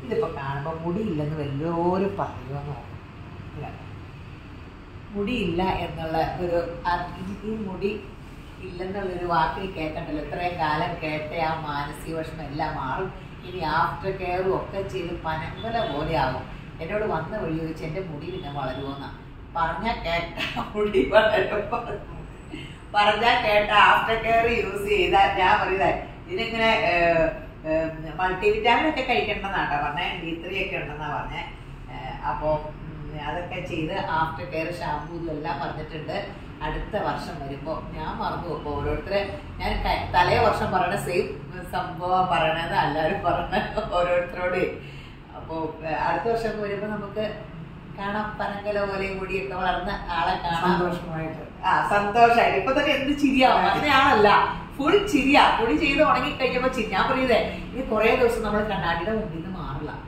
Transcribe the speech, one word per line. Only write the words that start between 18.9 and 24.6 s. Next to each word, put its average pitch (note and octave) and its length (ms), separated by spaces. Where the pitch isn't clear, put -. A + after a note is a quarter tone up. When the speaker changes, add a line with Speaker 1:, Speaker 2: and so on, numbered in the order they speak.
Speaker 1:
പറഞ്ഞാ F#3+ 380
കേട്ട E3+ 680
മുടി G#3 340
വളരും. G#3 500
പറഞ്ഞാ G#3+ 460
കേട്ട G#3 300
ആഫ്റ്റർ A3+ 520
കെയർ A3+ 220
യൂസ് A#3 440